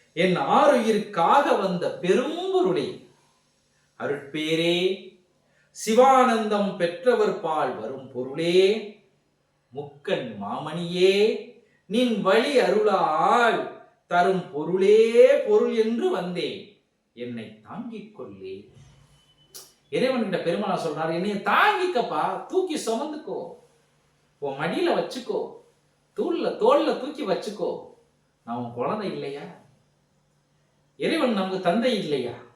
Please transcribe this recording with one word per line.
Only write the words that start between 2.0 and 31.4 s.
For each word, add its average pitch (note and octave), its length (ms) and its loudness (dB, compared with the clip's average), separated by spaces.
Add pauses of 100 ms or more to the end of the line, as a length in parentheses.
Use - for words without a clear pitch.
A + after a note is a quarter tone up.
பெரும்பொருளே, C4+ 1080 -2 (920)
அருட்பேரே, D#3+ 1080 -2 (760)
சிவானந்தம் A3 880 4
பெற்றவர் G3 680 0
பால் D3 340 -2
வரும் B2 360 -12
பொருளே, E3+ 800 0 (840)
முக்கண் C#3 680 -8
மாமணியே, F3 1080 0 (360)
நின் A3+ 360 0
வழி A#3+ 380 4
அருளால் G3 1200 2 (260)
தரும் F3 440 0
பொருளே G#3+ 840 6
பொருள் A#3 400 2
என்று A#3 340 0
வந்தேன், F3 680 -6 (320)
என்னை A#2 480 -12
தாங்கிக் A3 540 -14
கொள்ளே." G2 540 -16 (1200)
இறைவன்கிட்ட G3+ 540 -2
பெருமானா F#3+ 420 -2
சொல்றாரு, D#3+ 280 -4
"என்னைய G3 220 -4
தாங்கிக்கப்பா, B3 1120 0
தூக்கி F#4 300 -2
சுமந்துக்கோ, A#3+ 760 -6 (840)
உன் C#3+ 220 -8
மடியில E4+ 320 -2
வச்சுக்கோ, - 600 -4 (640)
தூள்ல, C#4+ 320 -2
தோல்ல B3+ 520 2
தூக்கி C4 280 -8
வச்சுக்கோ. - 640 -6 (560)
நான் A#2 120 -8
உன் A#2+ 160 -8
குழந்தை G3 380 -4
இல்லையா? C#3+ 300 -8 (1600)
இறைவன் B3 360 0
நமக்கு F#3+ 260 -2